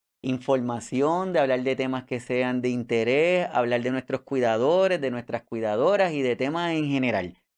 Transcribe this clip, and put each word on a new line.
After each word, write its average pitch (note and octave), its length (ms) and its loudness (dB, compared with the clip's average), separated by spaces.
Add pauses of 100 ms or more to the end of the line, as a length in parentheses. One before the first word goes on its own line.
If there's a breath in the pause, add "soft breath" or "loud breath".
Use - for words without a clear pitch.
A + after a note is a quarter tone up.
(200)
información, C3 1120 -2
de E3+ 60 2
hablar C3 240 2
de C3 140 0
temas C3 260 -4
que B2+ 160 -6
sean B2+ 420 -2
de B2+ 100 0
interés, B2 800 2
hablar A#2+ 300 0
de B2+ 100 -2
nuestros C3 300 -4
cuidadores, C#3 800 2
de C3 120 -2
nuestras A#2+ 320 -6
cuidadoras C3+ 680 0
y C#3+ 100 -2
de B2 120 2
temas E3 380 -2
en D3+ 160 -2
general. A#2 480 -2 (220)